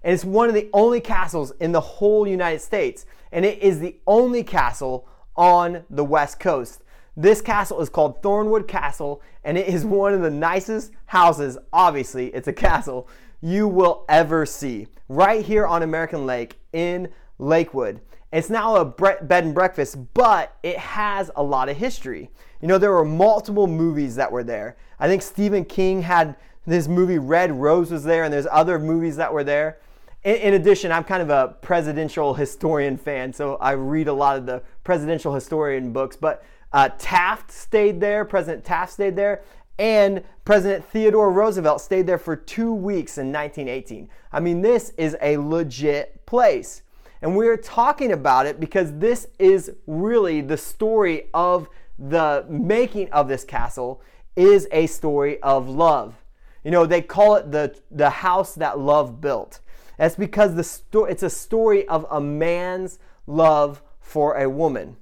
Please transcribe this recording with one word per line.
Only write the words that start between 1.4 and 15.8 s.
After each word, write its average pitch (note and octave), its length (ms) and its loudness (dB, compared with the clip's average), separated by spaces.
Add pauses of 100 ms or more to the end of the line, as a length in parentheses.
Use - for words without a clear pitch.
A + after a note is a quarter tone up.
in E3+ 140 -2
the E3 80 4
whole G#3 480 2
United F3 320 -2
States. D#3 440 -4 (280)
And E3+ 120 0
it G#3 140 0
is F#3 220 2
the F3 160 -8 (100)
only A#3+ 360 4
castle B2+ 640 -2 (300)
on F3 540 4
the D3 140 -2
West C#3+ 340 0
Coast. - 460 -2 (300)
This G3+ 280 4
castle G3+ 380 -2
is D3+ 100 -4
called D3+ 320 0
Thornwood G#3 460 0
Castle, C#3+ 520 -4 (240)
and D#3 140 -2
it F#3+ 80 -2
is F3 180 -2
one G3+ 300 2
of F#3+ 80 0
the D#3+ 80 0
nicest F#3 600 -4 (120)
houses, D3 540 2 (140)
obviously, C#3+ 560 0
it's - 200 -8
a C3+ 60 -6
castle, B2+ 520 0 (360)
you G3+ 260 0
will F3+ 400 2
ever D#3 380 4
see. A#2 400 -8 (220)
Right G3 360 2
here G#3 220 2
on E3+ 160 0